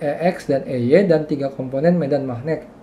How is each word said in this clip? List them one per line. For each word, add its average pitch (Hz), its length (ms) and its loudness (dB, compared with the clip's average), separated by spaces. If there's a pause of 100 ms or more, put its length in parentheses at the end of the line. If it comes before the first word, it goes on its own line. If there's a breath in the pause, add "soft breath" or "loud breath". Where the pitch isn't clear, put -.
E 147 100 -2 (220)
X - 160 -8
dan 139 160 0
E 127 160 -4
Y 147 240 6
dan 156 240 2
tiga 135 240 -4
komponen 135 420 0
medan 143 300 0
magnet, 131 400 -6 (180)